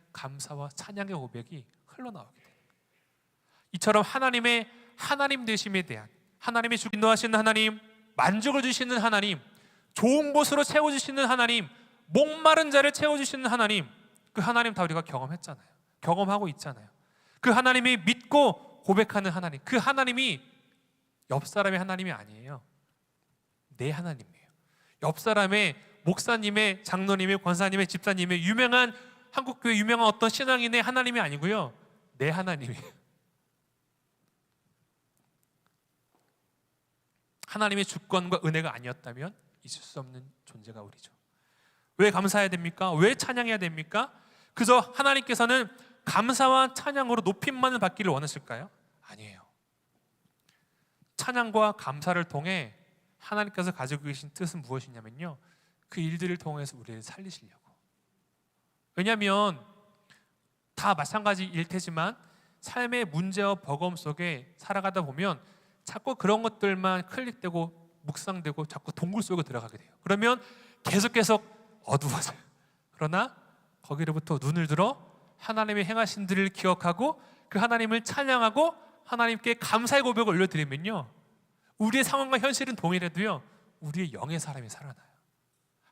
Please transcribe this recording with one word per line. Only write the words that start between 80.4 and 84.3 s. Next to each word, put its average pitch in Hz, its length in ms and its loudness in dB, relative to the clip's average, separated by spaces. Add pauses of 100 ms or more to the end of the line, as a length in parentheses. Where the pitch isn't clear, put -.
우리의 226 260 2
상황과 269 340 0
현실은 254 380 -2
동일해도요, 175 640 -2 (380)
우리의 156 320 -6
영의 143 260 -8